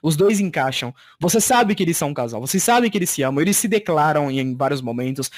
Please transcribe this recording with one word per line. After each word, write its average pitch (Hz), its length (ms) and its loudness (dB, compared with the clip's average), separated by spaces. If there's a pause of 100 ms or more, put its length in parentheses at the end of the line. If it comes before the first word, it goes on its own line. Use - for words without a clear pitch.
Os 151 140 0
dois 196 220 4
encaixam. 135 560 -2 (240)
Você 180 220 2
sabe 240 340 2
que - 80 -2
eles 170 140 0
são 147 140 -2
um 147 40 -6
casal. 117 280 -6
Você 160 180 -2
sabe 240 300 2
que 208 80 -2
eles 180 100 -2
se - 140 -2
amam. 135 180 0
Eles 196 160 2
se - 120 -2
declaram 156 640 2
em, 135 80 -2
em 131 160 -2
vários 135 280 -2
momentos. 127 560 -4